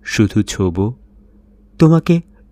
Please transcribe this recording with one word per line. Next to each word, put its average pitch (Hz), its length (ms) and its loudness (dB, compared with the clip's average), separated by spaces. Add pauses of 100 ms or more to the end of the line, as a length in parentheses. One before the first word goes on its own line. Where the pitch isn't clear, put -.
শুধু 107 380 0
ছোব, 98 520 -4 (840)
তোমাকে 165 420 2 (300)